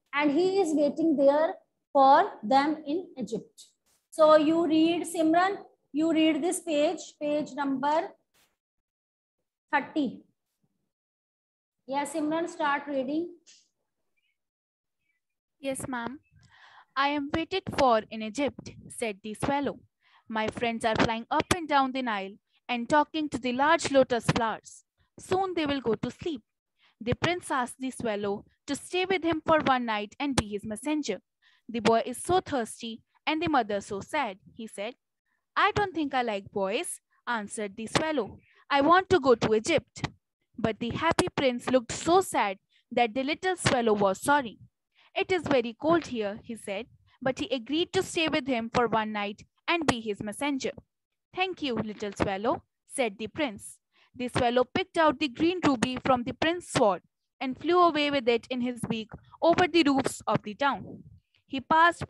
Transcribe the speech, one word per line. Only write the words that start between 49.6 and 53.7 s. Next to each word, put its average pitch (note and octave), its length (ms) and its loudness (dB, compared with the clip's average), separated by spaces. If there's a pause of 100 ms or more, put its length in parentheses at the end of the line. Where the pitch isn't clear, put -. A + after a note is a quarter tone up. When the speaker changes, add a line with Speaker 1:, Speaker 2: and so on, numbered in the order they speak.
Speaker 2:
and E4 260 0
be A#3+ 80 -2
his G#3+ 280 -6
messenger. C4+ 440 -4 (680)
"Thank F#4 280 -4
you, A#3+ 60 -2
little G#3+ 380 -6
swallow," G#3 420 -2 (440)
said A3+ 200 -2
the G#3+ 120 -8 (100)
prince. A#3 260 -6 (480)